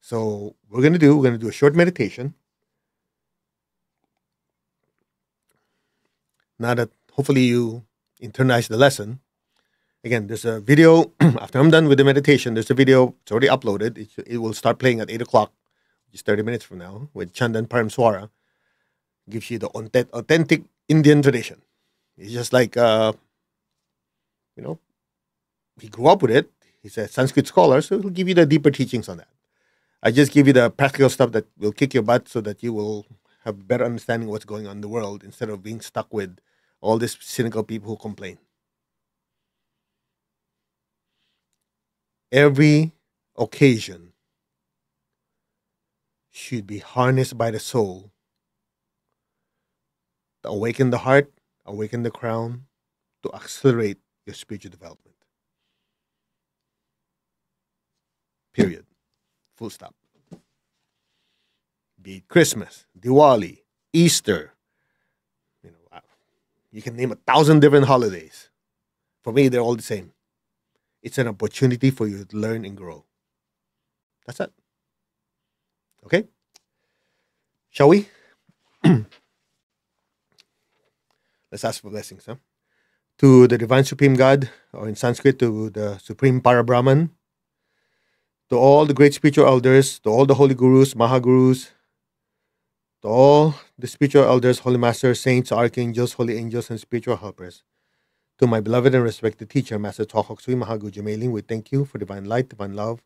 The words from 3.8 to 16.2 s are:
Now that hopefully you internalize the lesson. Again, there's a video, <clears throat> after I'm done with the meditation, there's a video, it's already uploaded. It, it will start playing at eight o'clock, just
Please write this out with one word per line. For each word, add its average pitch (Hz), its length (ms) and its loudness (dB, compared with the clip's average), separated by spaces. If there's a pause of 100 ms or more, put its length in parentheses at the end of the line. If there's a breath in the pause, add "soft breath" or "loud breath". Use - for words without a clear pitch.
Now 120 160 -2
that 117 160 -4 (220)
hopefully 139 300 0
you 120 420 -2 (380)
internalize 120 480 -2
the 110 80 -6
lesson. 131 420 0 (840)
Again, 113 240 -4
there's 113 180 -12
a 110 160 -6
video, 160 540 4
<clears throat> - 40 -20
after 127 400 0
I'm 156 100 6
done 160 200 4
with 139 80 6
the 139 80 4
meditation, 139 480 2
there's 110 180 -6
a - 20 0
video, 131 480 4
it's - 100 -14
already 120 160 0
uploaded. 110 500 -4
It, 107 120 -20 (160)
it 120 120 -12
will 110 160 -8
start - 260 -4
playing 120 220 0
at 101 100 -10
eight 113 100 -10
o'clock, 110 300 0 (600)
just - 140 -20